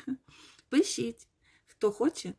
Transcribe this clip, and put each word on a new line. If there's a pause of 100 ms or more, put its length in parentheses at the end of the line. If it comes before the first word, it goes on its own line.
(260)
<laughs>
пишіть, (380)
хто
хоче